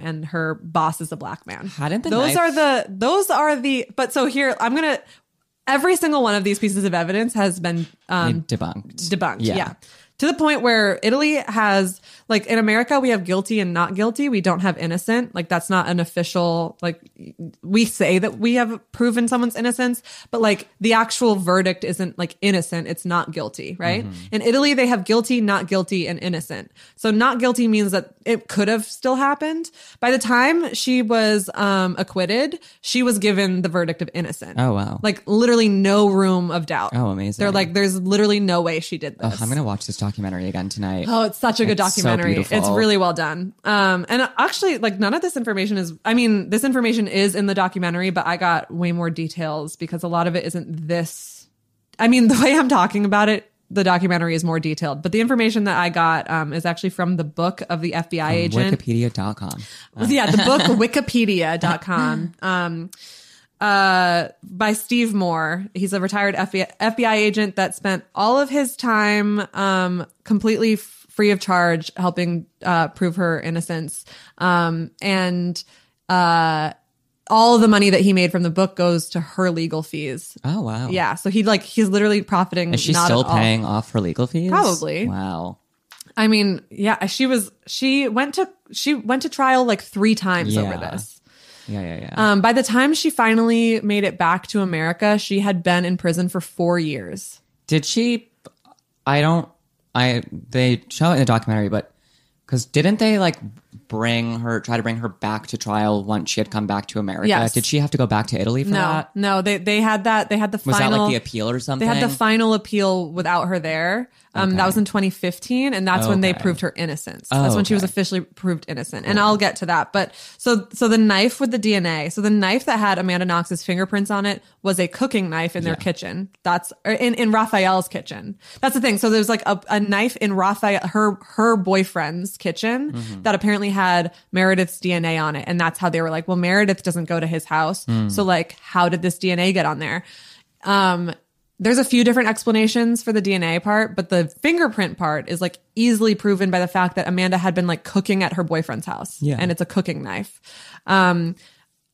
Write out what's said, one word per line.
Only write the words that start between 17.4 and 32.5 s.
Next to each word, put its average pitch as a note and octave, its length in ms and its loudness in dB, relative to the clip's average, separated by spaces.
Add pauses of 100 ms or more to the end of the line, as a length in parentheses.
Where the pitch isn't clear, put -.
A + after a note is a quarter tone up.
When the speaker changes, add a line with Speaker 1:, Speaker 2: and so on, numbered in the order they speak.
Speaker 1:
we G#3+ 220 2
say F#3 340 2
that F3+ 220 -2
we A#3+ 140 2
have A#3 260 0 (100)
proven A#3 380 0
someone's A#3+ 260 0
innocence, A#3+ 480 -2 (300)
but, A#3 80 -2
like, G#3 260 2 (140)
the A3+ 140 4
actual A3+ 420 2
verdict F#3 480 0
isn't, F3+ 340 -4
like, F3 220 -6
innocent. F3 480 0
It's E3+ 160 -8
not F3 260 -2
guilty, C#3 480 -10
right? A2+ 260 -2
Speaker 2:
Mm-hmm. F#2 300 -10
Speaker 1:
In G#3+ 80 -2
Italy, C#4 320 4
they B3 140 2
have G#3 160 0
guilty, A#3 360 2
not G3+ 280 0
guilty, F#3 400 -2
and E3 100 -6
innocent. D#3+ 540 -8 (240)
So A3 160 0
not B3 260 2
guilty B3 300 2
means G#3 240 2
that - 320 -4
it A3+ 240 -2
could G3+ 180 0
have A3 200 0
still - 280 -2
happened. D4+ 560 -2 (300)
By A#3+ 100 2
the C4 80 2
time B3 560 2
she B3+ 260 0
was, G#3+ 540 2
um, F#3+ 420 0
acquitted, A3 600 -2 (220)